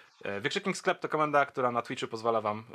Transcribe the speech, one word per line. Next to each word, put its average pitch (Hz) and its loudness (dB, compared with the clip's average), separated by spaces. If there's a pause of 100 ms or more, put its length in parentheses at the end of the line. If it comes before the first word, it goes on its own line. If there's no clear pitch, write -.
(240)
e, 101 -4
wykrzyknik 185 -2
sklep 180 0
to 151 -6
komenda, 147 4
która 127 0
na 120 0
Twitchu 127 -6
pozwala 113 0
wam 107 -2